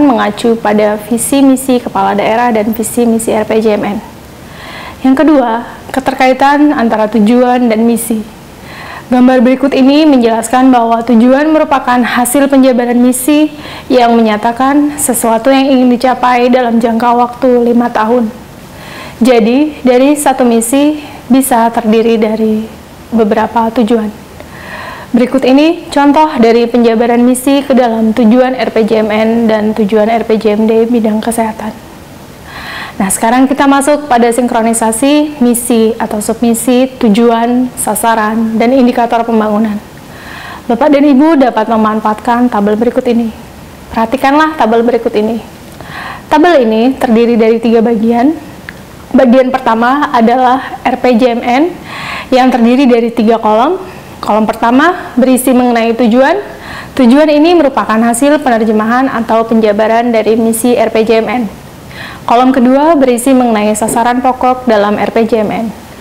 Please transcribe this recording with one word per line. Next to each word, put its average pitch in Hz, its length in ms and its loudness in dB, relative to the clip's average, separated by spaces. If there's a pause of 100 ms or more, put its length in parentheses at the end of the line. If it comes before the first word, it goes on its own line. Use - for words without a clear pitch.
mengacu 226 560 0
pada 208 480 0
visi 240 320 0
misi 262 400 2
kepala 196 320 -2
daerah 226 400 0
dan 214 240 -2
visi 233 320 -2
misi 226 240 -2
R 214 160 -2
P 220 80 0
J 220 240 0
M 208 80 -6
N. 202 80 -6 (1040)
Yang 269 240 2
kedua, 247 400 2 (240)
keterkaitan 269 880 0
antara 220 320 0
tujuan 247 640 2
dan 226 160 0
misi. 220 480 -4 (720)
Gambar 254 320 4
berikut 262 320 2
ini 269 320 4
menjelaskan 254 640 2
bahwa 233 320 2
tujuan 247 560 2
merupakan 269 400 0
hasil 254 560 0
penjabaran 247 480 2
misi 294 480 2 (400)
yang 233 320 2
menyatakan 254 800 0
sesuatu 226 480 -2
yang 269 160 2
ingin 262 320 2
dicapai 247 560 0
dalam 240 240 0
jangka 233 400 0
waktu 240 560 0
lima 240 160 2
tahun. 226 400 0 (960)
Jadi, 247 560 2
dari 254 320 2
satu 269 320 0
misi 269 560 0 (320)
bisa 240 400 2
terdiri 226 480 0
dari 220 480 -2 (400)
beberapa 220 720 0
tujuan. 220 320 0 (1040)
Berikut 247 320 0
ini 302 400 0
contoh 294 480 2
dari 233 320 2
penjabaran 233 560 2
misi 269 400 0
ke 277 80 -4
dalam 226 400 0
tujuan 254 480 2
R 220 160 -4
P 220 80 2
J 220 240 0
M - 80 -4
N 220 140 0 (180)
dan 214 240 0
tujuan 214 400 0
R 220 160 -2
P 226 80 2
J 208 240 0
M 220 80 2
D 226 160 2
bidang 220 400 -2
kesehatan. 220 640 -6 (1080)
Nah, 196 160 -2
sekarang 247 320 2
kita 285 240 0
masuk 294 400 0
pada 240 160 2
sinkronisasi 240 1120 0
misi 233 640 0
atau 220 160 -6
submisi, 233 800 0
tujuan, 233 800 0
sasaran, 220 800 -2
dan 233 160 2
indikator 240 480 2
pembangunan. 214 560 -2 (880)
Bapak 240 240 0
dan 285 160 2
Ibu 294 320 4
dapat 226 320 0
memanfaatkan 220 800 -2
tabel 208 240 0
berikut 240 320 -2
ini. 233 240 -2 (640)
Perhatikanlah 277 640 0
tabel 233 240 0
berikut 233 320 -2
ini. 220 240 -2 (880)
Tabel 311 400 4
ini 226 320 0
terdiri 233 400 2
dari 220 240 2
tiga 226 240 2
bagian. 233 480 0 (800)
Bagian 254 400 4
pertama 247 560 -2
adalah 254 720 0
R 247 160 -2
P 247 240 2
J 240 160 0
M 240 80 -6
N 254 180 0 (720)
yang 254 160 4
terdiri 247 400 2
dari 233 240 0
tiga 226 240 2
kolom. 226 400 0 (480)
Kolom 214 240 0
pertama 262 640 0
berisi 247 400 2
mengenai 233 400 0
tujuan. 254 480 2 (560)
Tujuan 277 320 4
ini 302 240 4
merupakan 247 480 0
hasil 285 400 0
penerjemahan 226 640 0
atau 226 400 -2
penjabaran 220 640 0
dari 220 240 0
misi 226 400 0
R 220 160 0
P 220 160 0
J 226 160 2
M 220 80 -4
N. 226 160 -4 (800)
Kolom 254 240 2
kedua 277 480 2
berisi 247 320 2
mengenai 226 400 2
sasaran 233 480 0
pokok 254 480 -2
dalam 208 320 0
R 208 160 -4
P 226 80 2
J 220 240 -2
M - 20 -4
N. 208 160 -6 (360)